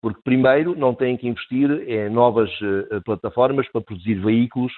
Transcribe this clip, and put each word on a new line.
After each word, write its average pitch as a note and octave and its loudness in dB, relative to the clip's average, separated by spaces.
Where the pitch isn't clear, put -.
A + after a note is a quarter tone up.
porque A2 -6
primeiro C3 2
não C3+ 0
têm B2+ -2
que B2 -6
investir B2+ -2
em G#2+ -4
novas, A2+ 4
eh, G#2 -4
plataformas A#2+ -2
para A2+ -4
produzir G2+ -4
veículos A#2 0